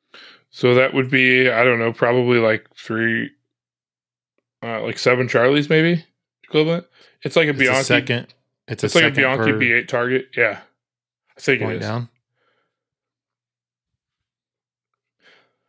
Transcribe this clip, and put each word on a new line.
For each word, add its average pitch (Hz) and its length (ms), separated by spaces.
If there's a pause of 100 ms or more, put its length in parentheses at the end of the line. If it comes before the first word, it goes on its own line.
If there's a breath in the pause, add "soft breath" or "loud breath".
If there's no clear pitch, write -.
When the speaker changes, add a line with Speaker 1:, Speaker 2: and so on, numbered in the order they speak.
(500 loud breath)
Speaker 1:
So 123 260
that 131 180
would 131 160
be, 127 400
I 117 140
don't 120 160
know, 117 140
probably, 123 460
like, 110 360
three, 113 560 (1300)
uh, 113 220
like, 110 160
seven 123 300
Charlies 143 400
maybe 160 340 (400)
equivalent. 160 420 (360 soft breath)
It's - 160
like 160 100
a 147 40
Speaker 2:
It's 135 80
a 135 40
Speaker 1:
Bianchi 131 200
Speaker 2:
second. 127 440 (400)
It's - 160
a - 40
Speaker 1:
it's - 80
like 165 100
a - 20
Speaker 2:
second 139 80
Speaker 1:
Bianchi 131 380
Speaker 2:
per 110 40
Speaker 1:
B 120 140
eight 120 160
target. 127 480
Yeah, 110 240 (800)
I - 20
think 131 220
it - 20
Speaker 2:
point 110 140
Speaker 1:
is. 87 100
Speaker 2:
down. 117 220 (3500 soft breath)